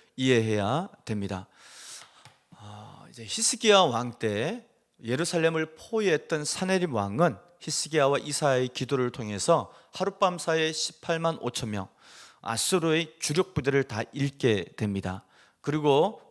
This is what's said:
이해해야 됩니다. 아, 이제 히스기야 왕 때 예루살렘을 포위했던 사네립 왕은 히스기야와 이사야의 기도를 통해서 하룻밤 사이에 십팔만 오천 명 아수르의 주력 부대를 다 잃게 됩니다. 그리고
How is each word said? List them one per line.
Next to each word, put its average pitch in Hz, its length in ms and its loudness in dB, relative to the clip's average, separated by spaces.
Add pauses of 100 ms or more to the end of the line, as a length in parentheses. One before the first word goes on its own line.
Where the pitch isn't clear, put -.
(180)
이해해야 117 720 2 (140)
됩니다. 98 440 -6 (1040)
아, 104 580 -18
이제 117 140 -16
히스기야 214 560 4
왕 123 400 2
때 120 480 -2 (360)
예루살렘을 160 720 0
포위했던 165 680 0
사네립 185 480 0
왕은 107 440 0 (220)
히스기야와 143 600 0
이사야의 135 480 0
기도를 127 420 -2
통해서 107 640 -2 (200)
하룻밤 185 440 -2
사이에 160 340 0
십팔만 165 720 -4
오천 117 300 -4
명 98 160 -4 (540)
아수르의 160 800 0
주력 170 360 -2
부대를 139 300 2
다 107 180 -4 (100)
잃게 123 520 0 (100)
됩니다. 98 500 -4 (360)
그리고 147 680 2